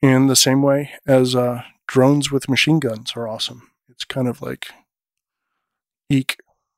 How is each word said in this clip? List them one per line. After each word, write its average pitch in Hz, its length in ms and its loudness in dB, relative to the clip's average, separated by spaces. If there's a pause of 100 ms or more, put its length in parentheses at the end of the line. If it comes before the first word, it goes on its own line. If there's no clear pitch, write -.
in 135 260 4
the 131 80 2
same 135 260 2
way 143 300 0 (160)
as, 127 260 2
uh, 123 300 -2 (240)
drones 139 420 2
with 139 200 -4
machine 151 320 2
guns 113 340 -6
are 117 100 -8
awesome. 113 460 -10 (160)
It's - 160 -16
kind 131 240 -6
of 117 140 -8
like, - 260 -12 (1400)
eek. 135 320 -2 (360)